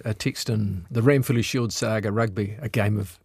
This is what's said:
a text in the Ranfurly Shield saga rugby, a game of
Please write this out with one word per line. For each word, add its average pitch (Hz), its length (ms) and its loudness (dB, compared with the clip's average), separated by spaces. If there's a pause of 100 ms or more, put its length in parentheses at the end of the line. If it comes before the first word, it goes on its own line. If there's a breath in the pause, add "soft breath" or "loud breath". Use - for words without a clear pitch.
a 110 100 -2
text - 340 -4
in 98 400 -2
the 117 120 0
Ranfurly 127 420 4
Shield 120 280 -2
saga 110 400 -2
rugby, 104 480 0
a - 80 -6
game 107 300 2
of 104 280 -6